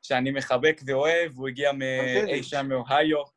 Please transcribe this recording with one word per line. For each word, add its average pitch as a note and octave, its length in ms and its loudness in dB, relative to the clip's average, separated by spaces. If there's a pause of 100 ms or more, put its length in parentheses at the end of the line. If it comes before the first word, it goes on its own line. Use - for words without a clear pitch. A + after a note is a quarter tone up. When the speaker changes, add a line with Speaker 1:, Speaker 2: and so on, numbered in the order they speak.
Speaker 1:
שאני C3 280 0
מחבק C#3 560 2
ואוהב, D3+ 500 2
הוא C3 120 -6
הגיע C#3 240 0
מ-, C3+ 100 -4
Speaker 2:
אוקיי. C3 520 0
Speaker 1:
אי C#3+ 80 -4
שם C#3 260 -4
מאוהיו. C#3+ 540 2 (140)